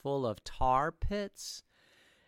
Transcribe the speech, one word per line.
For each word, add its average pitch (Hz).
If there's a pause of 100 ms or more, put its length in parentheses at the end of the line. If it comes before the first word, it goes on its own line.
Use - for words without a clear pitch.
full 139
of 104
tar 131
pits. - (640)